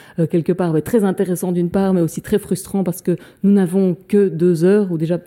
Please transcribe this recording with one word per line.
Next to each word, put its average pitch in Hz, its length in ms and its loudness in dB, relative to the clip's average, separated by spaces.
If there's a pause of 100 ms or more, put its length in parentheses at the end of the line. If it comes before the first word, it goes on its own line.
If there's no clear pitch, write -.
(180)
euh, 160 80 0
quelque 175 260 -2
part, 170 200 -2
ouais, 156 100 0
très 220 220 0
intéressant 180 480 -2
d'une 175 180 -2
part, 196 220 0
mais 180 80 2
aussi 160 220 -2
très 202 160 -2
frustrant - 460 -4
parce 175 180 -6
que 170 140 -2 (260)
nous 196 100 4
n'avons 185 440 2 (120)
que 202 200 4
deux 165 360 0
heures 196 260 2
ou 170 80 -2
déjà 160 120 -2 (160)